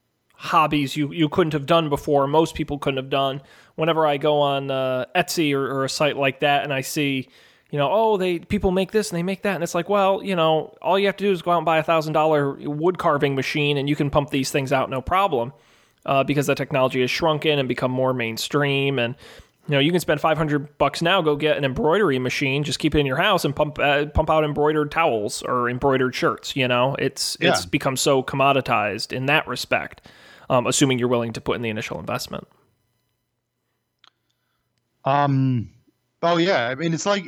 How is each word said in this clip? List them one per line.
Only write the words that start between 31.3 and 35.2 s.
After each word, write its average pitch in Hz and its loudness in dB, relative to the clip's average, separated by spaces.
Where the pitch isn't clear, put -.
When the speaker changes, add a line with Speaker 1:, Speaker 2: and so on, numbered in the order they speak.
Speaker 1:
to - -12
put 113 -4
in 104 -6
the 117 -4
initial 107 -8
investment. - -10
Speaker 2:
Um, 135 2